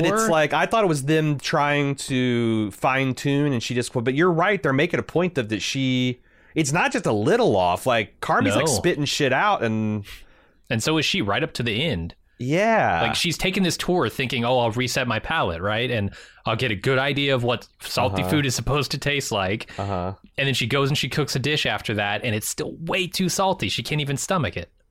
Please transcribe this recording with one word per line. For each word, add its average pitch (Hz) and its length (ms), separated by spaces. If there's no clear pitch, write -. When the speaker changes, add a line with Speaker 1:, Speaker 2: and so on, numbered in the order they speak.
Speaker 1:
it's 165 40
Speaker 2:
tour. 220 200
Speaker 1:
like, 156 240
I 165 140
thought 226 160
it 196 40
was 147 180
them 151 340
trying 147 560
to 120 760
fine 131 440
tune 143 380
and 117 100
she - 100
just, 120 180
but 127 220
you're 170 180
right. 185 300
They're 143 100
making 143 280
a 113 40
point 170 360
of 107 100
that 107 140
she, 127 580
it's 151 180
not 214 200
just 220 160
a 143 40
little 139 460
off. 90 300
Like, 113 340
Carmy's, 185 340
like, 135 120
Speaker 2:
No. 151 40
Speaker 1:
spitting 143 340
shit 131 280
out 190 300
and 110 420
Speaker 2:
And 110 140
so 156 160
is 151 60
she 196 180
right 104 180
up 156 120
to 123 100
the 120 200
end. 90 300
Speaker 1:
Yeah. 147 640
Speaker 2:
Like, 71 140
she's 170 220
taking 190 260
this 165 120
tour 175 320
thinking, 120 380
"Oh, 127 140
I'll 117 120
reset 123 380
my 110 100
palate, 107 420
right? 110 300
And 101 220
I'll 113 100
get 123 160
a 107 40
good 131 220
idea 139 380
of 120 80
what 120 240
salty 120 400
Speaker 1:
Uh-huh. - 100
Speaker 2:
food 151 140
is 123 100
supposed 131 360
to 151 60
taste 143 360
like." 110 440
Speaker 1:
Uh-huh. 98 360
Speaker 2:
And 139 100
then 135 60
she 123 120
goes 139 220
and - 100
she 135 120
cooks - 260
a 139 40
dish 143 260
after 110 300
that, 104 280
and 117 100
it's 107 140
still - 320
way 180 280
too 185 200
salty. 190 400
She - 160
can't 151 160
even 143 160
stomach 127 400
it. 90 160